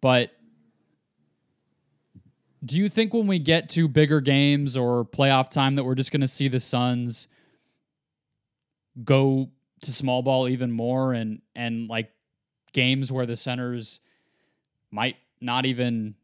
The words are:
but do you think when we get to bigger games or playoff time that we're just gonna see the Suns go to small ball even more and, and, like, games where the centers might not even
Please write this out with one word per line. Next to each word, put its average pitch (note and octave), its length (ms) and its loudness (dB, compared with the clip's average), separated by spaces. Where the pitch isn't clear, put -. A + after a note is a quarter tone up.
but B2+ 300 4
do C3+ 140 -2
you G3+ 120 2
think A3 240 -2
when A3+ 120 0
we F#3+ 140 2
get D#3+ 300 0
to E3 180 2
bigger D3 340 4
games C#3 560 2
or B2 280 0
playoff C3+ 440 2
time C3+ 260 2
that C#3 80 0
we're B2+ 120 0
just C3 160 -4
gonna C#3 160 0
see C#3 200 -2
the B2+ 120 0
Suns B2 680 -2
go C3+ 480 2
to C#3+ 100 -10
small B2+ 300 -2
ball C3 260 2
even B2+ 240 -2
more B2+ 420 -2
and, A2 280 -6
and, A#2 320 -6
like, A2+ 240 -6
games C3 380 0
where C3 140 -2
the A#2 100 -6
centers B2 640 -8
might A#2 260 -2
not B2 260 0
even A#2+ 580 -2